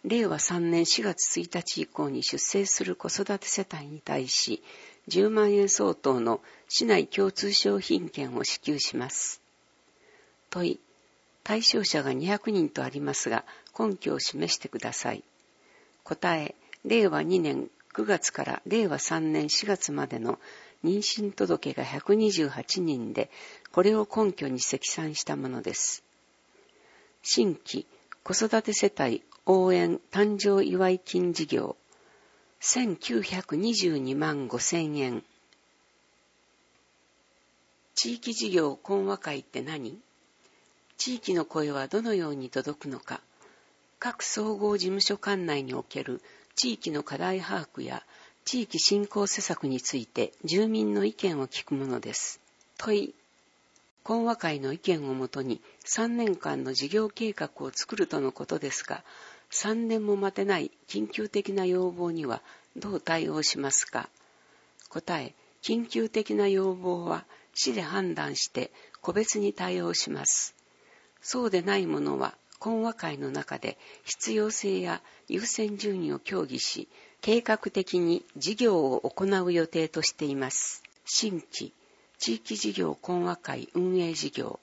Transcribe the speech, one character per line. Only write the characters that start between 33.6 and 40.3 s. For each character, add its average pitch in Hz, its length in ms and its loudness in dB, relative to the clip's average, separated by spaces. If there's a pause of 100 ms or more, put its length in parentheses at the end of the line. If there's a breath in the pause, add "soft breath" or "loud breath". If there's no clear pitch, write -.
十 170 220 2
二 131 180 -2
万 147 320 -2
五 120 100 -4
千 156 400 0
円。 127 260 -2 (2750)
地 233 220 -2
域 233 180 -6
事 220 160 -2
業 160 340 2
懇 196 220 0
話 196 140 -2
会 143 200 -6
っ 131 40 -12
て - 180 -8
何？ 147 380 -8 (960 soft breath)